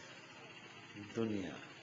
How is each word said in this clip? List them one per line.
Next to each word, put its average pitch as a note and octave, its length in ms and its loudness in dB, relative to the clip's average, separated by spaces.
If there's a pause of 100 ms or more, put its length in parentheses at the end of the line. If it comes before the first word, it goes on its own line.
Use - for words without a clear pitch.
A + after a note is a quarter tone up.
(1160)
দুনিয়া। G#2+ 360 6 (320)